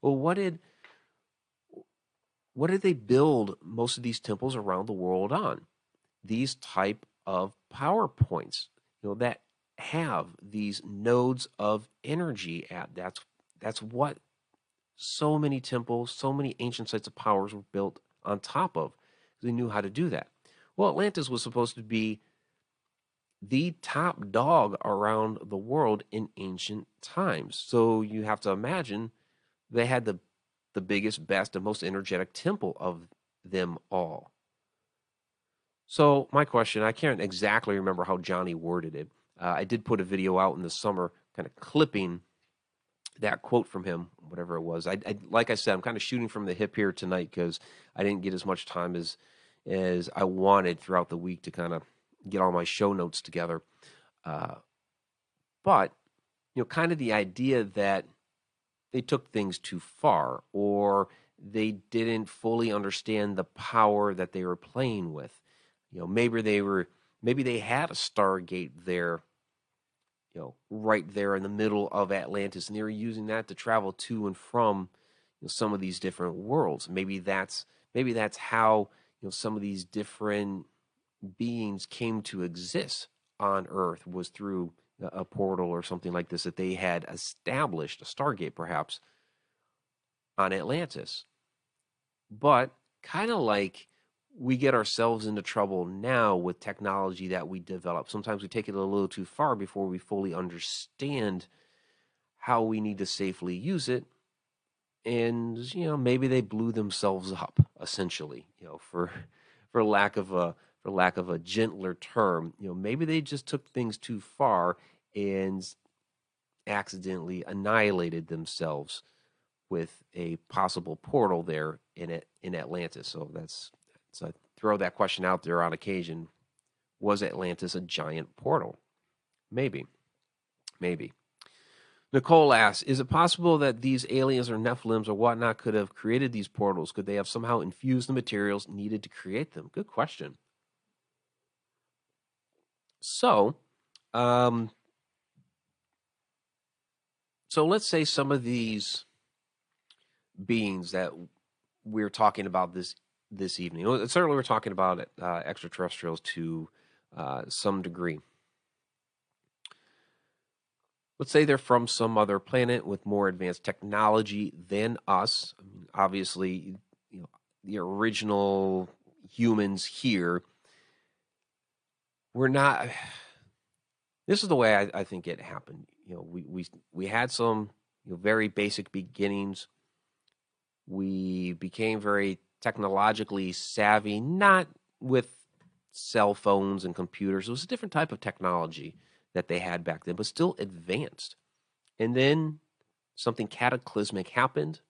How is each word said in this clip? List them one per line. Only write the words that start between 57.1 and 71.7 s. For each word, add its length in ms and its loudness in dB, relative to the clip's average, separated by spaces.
idea 500 2
that 420 0
they 100 -2
took 300 -2
things 280 -2
too 200 -10
far 640 0
or 560 4
they 340 -2
didn't 560 -2
fully 440 0
understand 680 -2
the 60 -2
power 720 4
that 200 -4
they 100 -4
were 120 -2
playing 580 -4
with. 280 -14
You 80 -14
know, 80 -6
maybe 340 2
they 200 4
were, 280 0
maybe 220 2
they 160 0
had 320 -2
a 40 -10
Stargate 760 0
there, 380 -2
you 80 -12
know, 140 -14
right 440 0
there 220 0
in 80 -2
the 60 -4
middle 400 0